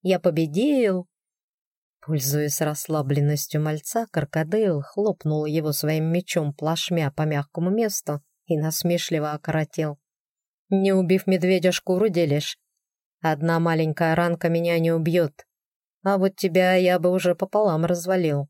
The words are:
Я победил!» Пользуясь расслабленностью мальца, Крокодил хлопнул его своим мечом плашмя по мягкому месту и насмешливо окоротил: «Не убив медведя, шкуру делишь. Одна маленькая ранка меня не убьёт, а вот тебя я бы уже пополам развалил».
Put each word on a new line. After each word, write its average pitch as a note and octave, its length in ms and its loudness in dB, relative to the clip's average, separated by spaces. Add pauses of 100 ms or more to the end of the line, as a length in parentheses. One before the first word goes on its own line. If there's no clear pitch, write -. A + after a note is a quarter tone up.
Я F#3 160 2
победил!» F#3 880 0 (960)
Пользуясь D3 600 -2
расслабленностью D3 960 -2
мальца, D#3 500 -4
Крокодил D#3+ 720 0
хлопнул D#3 640 -2
его D3+ 280 -2
своим D#3 380 -2
мечом E3 440 -2
плашмя D#3+ 560 -2
по D#3+ 120 -4
мягкому D#3 480 -2
месту G3+ 520 -2 (240)
и E3 100 0
насмешливо D#3+ 760 -2
окоротил: D#3 680 -4 (720)
«Не G3 220 2
убив F#3+ 340 2
медведя, F3+ 460 2
шкуру F#3+ 360 0
делишь. D#3 480 0 (640)
Одна D#3+ 400 0
маленькая D#3+ 540 0
ранка E3+ 340 0
меня E3+ 300 0
не E3 140 2
убьёт, E3 540 0 (560)
а G3 140 0
вот F#3+ 200 0
тебя F#3 380 2
я F3+ 240 4
бы F3 120 2
уже F3+ 240 2
пополам F#3 500 0
развалил». E3+ 640 0